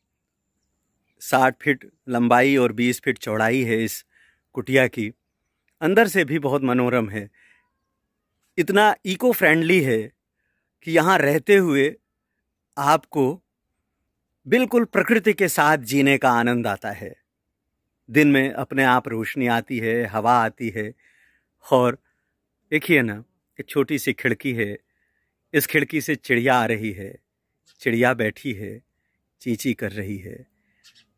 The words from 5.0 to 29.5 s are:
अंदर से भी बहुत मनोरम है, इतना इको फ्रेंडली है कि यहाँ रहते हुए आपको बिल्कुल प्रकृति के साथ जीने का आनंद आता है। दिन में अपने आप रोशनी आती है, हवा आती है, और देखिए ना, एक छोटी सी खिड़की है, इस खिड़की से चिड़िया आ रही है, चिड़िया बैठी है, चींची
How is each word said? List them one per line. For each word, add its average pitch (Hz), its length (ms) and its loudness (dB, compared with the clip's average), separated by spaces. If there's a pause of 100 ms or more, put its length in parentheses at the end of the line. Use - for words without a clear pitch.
अंदर 196 260 2
से 185 180 0
भी 151 140 -4
बहुत 139 220 -2
मनोरम 123 480 0
है, 104 200 -10 (1300)
इतना 196 380 2 (100)
इको 190 260 0
फ्रेंडली 165 500 4
है 117 300 -2 (720)
कि 165 80 -10
यहाँ 165 260 4
रहते 151 380 2
हुए 156 400 2 (840)
आपको 143 640 0 (1080)
बिल्कुल 240 380 2
प्रकृति 202 480 0
के 185 140 -2
साथ 151 300 2
जीने 139 400 2
का 131 120 2
आनंद 120 380 0
आता 101 240 -8
है। 104 240 -14 (960)
दिन 147 180 4
में 135 240 2
अपने 135 320 -4
आप 127 240 2
रोशनी 113 400 -4
आती 117 320 -2
है, 113 260 -2
हवा 110 400 0
आती 110 240 -6
है, 107 240 -8 (800)
और 123 260 4 (760)
देखिए 151 300 2
ना, 110 220 -4 (360)
एक 143 100 -14
छोटी 139 300 -2
सी 135 140 -2
खिड़की - 400 -4
है, 104 240 -6 (760)
इस 151 140 0
खिड़की 147 340 -2
से 147 140 -4
चिड़िया 127 400 0
आ 120 100 2
रही 110 260 -4
है, 95 280 -14 (600)
चिड़िया 123 340 0
बैठी 117 400 -6
है, 104 280 -14 (600)
चींची 120 320 -4